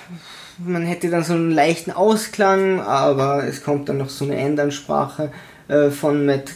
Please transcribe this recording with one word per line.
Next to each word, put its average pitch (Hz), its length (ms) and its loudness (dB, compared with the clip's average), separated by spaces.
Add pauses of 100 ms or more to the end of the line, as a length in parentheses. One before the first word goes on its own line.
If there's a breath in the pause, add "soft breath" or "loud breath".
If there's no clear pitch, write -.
(640 loud breath)
man 175 220 -2
hätte 175 240 -4
dann 170 160 0
so 170 80 -2
einen 165 200 2
leichten 160 380 2
Ausklang, 190 880 2
aber 135 640 2
es - 180 -8
kommt 143 260 -2
dann 139 80 -2
noch 135 140 -4
so - 160 -6
eine 143 100 -2
Endansprache, 143 960 -2 (360 loud breath)
äh, 143 200 4
von 143 380 0
Matt 139 300 0